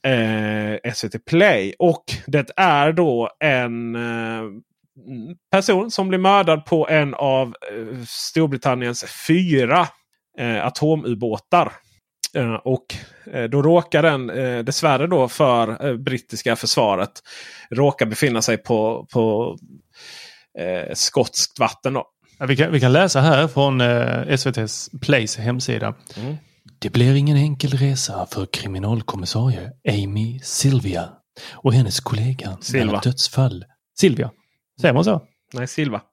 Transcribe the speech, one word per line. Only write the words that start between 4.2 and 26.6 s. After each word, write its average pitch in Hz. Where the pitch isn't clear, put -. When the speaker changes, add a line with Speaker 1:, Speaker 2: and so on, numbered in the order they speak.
Speaker 1:
person 196
som 190
blir 185
mördad 185
på 156
en 147
av, 135
eh, 113
Storbritanniens 127
fyra, 160
eh, 117
atomubåtar. 127
Eh, 117
och, 127
eh, 127
då 135
råkar 160
den, 135
eh, 123
dessvärre 139
då 151
för, 120
eh, 127
brittiska 117
försvaret, 104
råkar 135
befinna 113
sig 113
på, 113
på, 113
eh, 90
skotskt -
vatten -
då. 127
Speaker 2:
Ja, 135
vi 131
kan, 160
vi 139
kan 123
läsa 160
här 151
från, 135
eh, 120
S 139
V 127
T:s -
Plays 123
hemsida. 117
Speaker 1:
Mm. 135